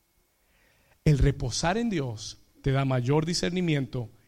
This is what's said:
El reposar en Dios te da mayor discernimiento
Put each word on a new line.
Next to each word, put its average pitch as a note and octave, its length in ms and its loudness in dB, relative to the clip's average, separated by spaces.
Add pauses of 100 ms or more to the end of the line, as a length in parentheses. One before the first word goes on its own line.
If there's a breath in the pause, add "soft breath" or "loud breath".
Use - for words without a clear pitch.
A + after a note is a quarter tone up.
(1040)
El D3 140 4
reposar C#3 580 0
en A#3 140 -2
Dios C3 480 -6 (240)
te C#3 100 2
da C3+ 140 2
mayor C3 400 2
discernimiento E3 840 -2 (180)